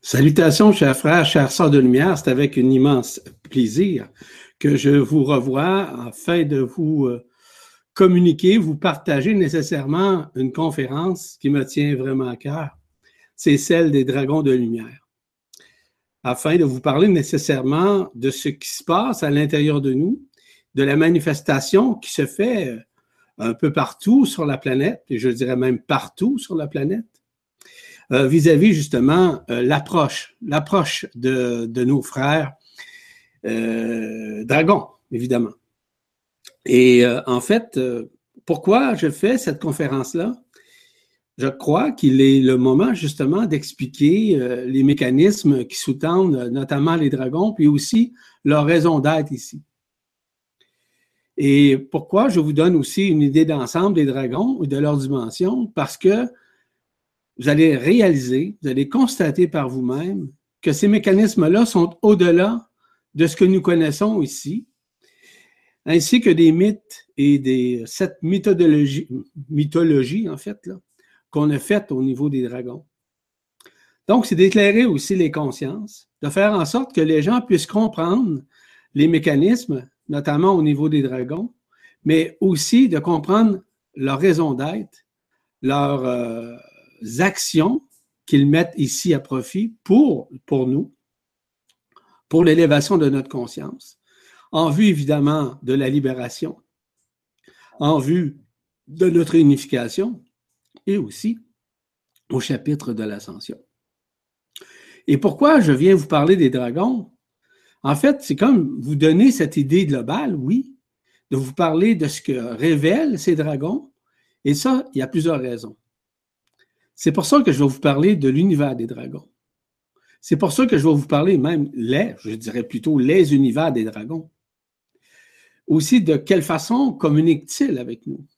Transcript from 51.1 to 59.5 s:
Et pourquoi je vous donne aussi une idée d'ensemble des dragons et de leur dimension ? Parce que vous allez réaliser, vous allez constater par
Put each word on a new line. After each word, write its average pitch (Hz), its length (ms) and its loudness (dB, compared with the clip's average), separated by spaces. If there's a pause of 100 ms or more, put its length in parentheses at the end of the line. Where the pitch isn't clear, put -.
Et 139 420 4
pourquoi 147 520 -2
je 180 100 0
vous 151 140 -2
donne 165 240 2
aussi 190 320 -2
une 156 120 2
idée 143 220 4
d'ensemble 160 540 -2
des 147 80 2
dragons 139 580 -4
et 143 40 -4
de 135 100 -4
leur 147 180 0
dimension ? 143 720 -4
Parce - 300 -6
que 226 320 2 (1120)
vous 127 100 0
allez 151 280 4
réaliser, 151 840 2
vous 147 80 -4
allez 139 200 -2
constater 180 580 0
par 147 220 -4